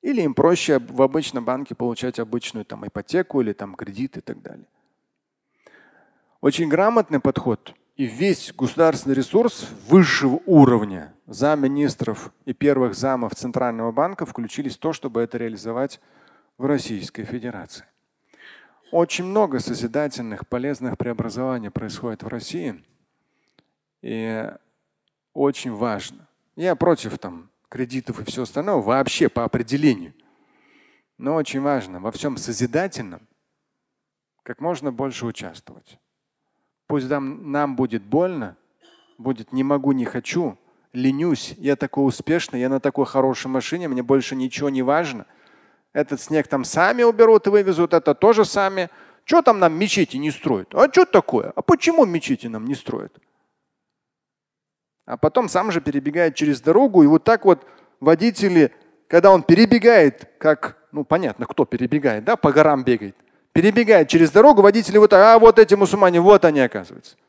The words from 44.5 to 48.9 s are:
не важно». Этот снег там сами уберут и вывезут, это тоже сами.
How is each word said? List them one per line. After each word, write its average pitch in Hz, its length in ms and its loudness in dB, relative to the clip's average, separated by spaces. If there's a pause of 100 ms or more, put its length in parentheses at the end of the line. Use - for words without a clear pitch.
не 135 120 -4
важно». 139 440 -4 (640)
Этот 143 300 -4
снег 156 260 -4
там 135 160 -4
сами 208 400 0
уберут 226 440 4
и - 20 0
вывезут, 185 440 0
это 160 220 0
тоже 214 300 2
сами. 190 440 -4 (360)